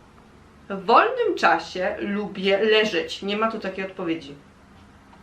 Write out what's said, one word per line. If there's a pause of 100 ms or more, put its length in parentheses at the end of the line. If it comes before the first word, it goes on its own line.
(680)
W
wolnym
czasie
lubię
leżeć.
Nie
ma
tu
takiej
odpowiedzi. (880)